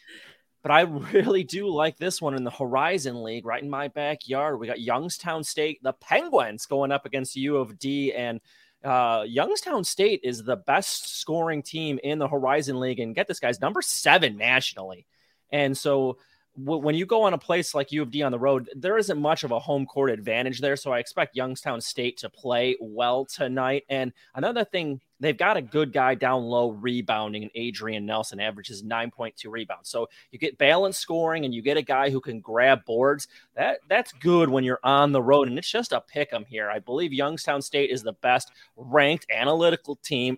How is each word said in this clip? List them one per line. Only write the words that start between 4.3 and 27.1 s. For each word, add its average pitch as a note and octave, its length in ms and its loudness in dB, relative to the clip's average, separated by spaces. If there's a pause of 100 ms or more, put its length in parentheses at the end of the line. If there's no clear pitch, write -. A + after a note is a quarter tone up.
We A2+ 80 -8
got A#2 140 -6
Youngstown D#3 640 -2
State, D#3 380 -4
the - 100 -2
Penguins, F3 760 0
going C#3 260 0
up C#3+ 140 -2
against C3 300 -6
U C#3 220 0
of G#2+ 200 -4
D, C#3 340 -2
and, A#2 280 -4 (440)
uh, A#2+ 420 2
Youngstown G3+ 580 -2
State G3 380 2
is A#2 220 -4
the A#2+ 120 -2
best - 600 -2
scoring D#3+ 440 -4
team D#3 420 -4
in D3+ 160 -2
the C#3 80 0
Horizon C#3 500 0
League, B2+ 220 -2
and A2+ 140 -6
get G3 120 0
this, F3 140 -8
guys, B2 200 0
number G3 220 0
seven - 540 4
nationally. G#2 680 -2 (440)
And C#3 260 0
so C3+ 420 0 (380)
w-, C#3 240 -4
when D3+ 140 0
you F3 120 0
go A3 160 2
on G3 120 4
a D3 40 -2
place F3 360 -2
like C#3 180 -2
U D3+ 100 -2
of A#2+ 80 -6
D C#3+ 120 -2
on C3 100 0
the A#2+ 60 -4
road, C3 360 2
there F#3 240 0
isn't F#3 220 0
much D#3 240 0
of C3 80 -4
a A#2 60 0
home C#3 280 -2
court C3+ 240 0
advantage A#2+ 500 -2
there. C#3 160 0
So C3+ 160 -4
I A#2+ 80 0
expect - 360 -4
Youngstown C3 440 -4
State B2 380 -4
to A2 120 -10
play B2 500 0
well A#2+ 440 -2
tonight. C3 640 -2
And C3 240 -2 (220)
another G#3+ 300 -2
thing, D3+ 360 -4 (180)
they've D3 200 0
got F#3+ 180 4
a D3+ 60 -2
good C3+ 320 -2
guy C3 200 4
down B2+ 280 2
low A#2+ 300 2
rebounding, G#2+ 720 -4